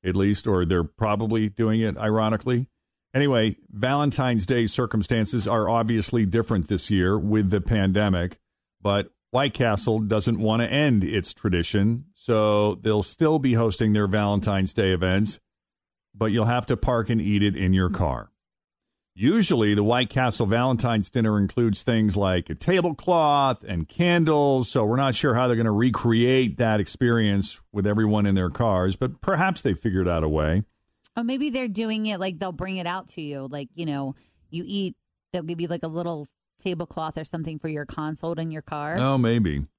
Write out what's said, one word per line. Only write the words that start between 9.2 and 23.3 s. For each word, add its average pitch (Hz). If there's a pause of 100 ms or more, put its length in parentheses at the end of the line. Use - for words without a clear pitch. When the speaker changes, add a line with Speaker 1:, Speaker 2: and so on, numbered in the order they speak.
Speaker 1:
White 131
Castle 110
doesn't 107
want 110
to -
end 135
its 90
tradition, 104 (100)
so 104
they'll 107
still 156
be 131
hosting 110
their 104
Valentine's 101
Day 95
events, 92 (760)
but 110
you'll 110
have 120
to 123
park 117
and 113
eat 101
it 104
in 92
your 92
car. 64 (840)
Usually, 123
the 104
White 120
Castle 127
Valentine's 117
dinner 110
includes 104
things 110
like 92
a 82
tablecloth 160